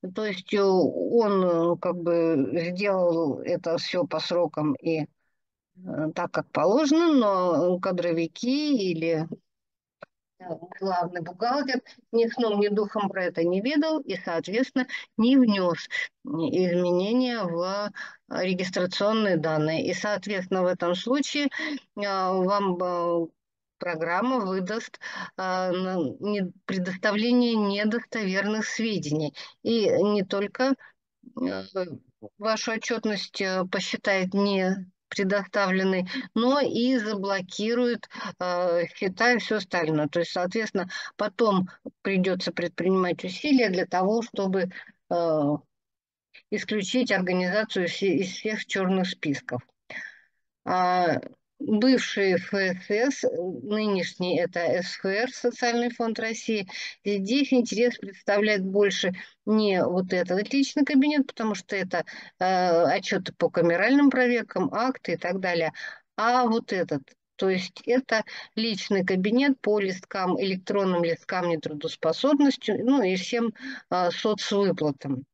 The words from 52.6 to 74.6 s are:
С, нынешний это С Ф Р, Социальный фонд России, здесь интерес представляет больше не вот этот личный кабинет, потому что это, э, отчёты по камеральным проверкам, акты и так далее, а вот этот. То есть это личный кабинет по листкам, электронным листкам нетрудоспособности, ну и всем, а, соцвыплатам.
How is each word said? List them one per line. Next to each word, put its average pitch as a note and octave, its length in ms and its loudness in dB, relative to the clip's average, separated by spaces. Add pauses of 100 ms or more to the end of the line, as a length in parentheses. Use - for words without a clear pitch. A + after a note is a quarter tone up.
С, A#3+ 340 0 (400)
нынешний G3 760 0
это F3+ 200 -2
С F3 380 0
Ф - 80 -8
Р, G#3 260 0
Социальный A#3+ 600 0
фонд A3+ 280 -4
России, A3 480 -4 (380)
здесь G#3 480 0
интерес A#3+ 440 2
представляет G3+ 680 0
больше F#3+ 500 2 (320)
не G#3 380 4
вот F#3 300 0
этот F#3 400 0
личный C#4 320 2
кабинет, D4 420 4
потому A3 280 -4
что F#3+ 200 -8
это, F#3+ 280 -2 (360)
э, F#3 60 0 (520)
отчёты F#3+ 360 -4
по - 160 0
камеральным G3+ 600 4
проверкам, A#3+ 640 0
акты A#3 400 -2
и E3 40 -4
так F#3 220 -4
далее, E3+ 320 0 (460)
а B3 300 4
вот A3+ 260 0
этот. F3 300 -2 (340)
То F#3+ 120 0
есть F#3 360 -4
это A3+ 380 0 (320)
личный G#3 500 0
кабинет G#3+ 560 2
по G#3+ 180 2
листкам, F#3 600 -2
электронным F#3+ 640 0
листкам F3 460 -2
нетрудоспособности, E3+ 1200 0
ну B3 320 2
и F#3+ 120 2
всем, A3+ 380 -2 (360)
а, F3+ 220 2
соцвыплатам. E3 1120 -2 (100)